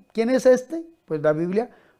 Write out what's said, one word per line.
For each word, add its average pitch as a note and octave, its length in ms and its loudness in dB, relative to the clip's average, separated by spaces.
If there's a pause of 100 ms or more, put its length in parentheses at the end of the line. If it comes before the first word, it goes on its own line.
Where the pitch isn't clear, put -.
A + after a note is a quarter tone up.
(120)
¿Quién A3+ 180 -2
es C4 160 0
este? B3+ 360 2 (220)
Pues D#3 160 -6
la D3+ 140 2
Biblia F#3 360 -4 (300)